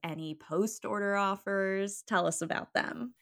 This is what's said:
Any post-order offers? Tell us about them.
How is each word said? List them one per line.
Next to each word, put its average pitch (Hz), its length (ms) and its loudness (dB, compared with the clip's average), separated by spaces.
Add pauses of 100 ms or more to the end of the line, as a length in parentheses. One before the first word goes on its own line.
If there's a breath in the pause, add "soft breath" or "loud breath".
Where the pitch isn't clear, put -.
Any 160 300 -6
post-order 202 800 0
offers? 196 920 0
Tell 190 200 2
us 165 160 0
about - 320 -4
them. - 480 0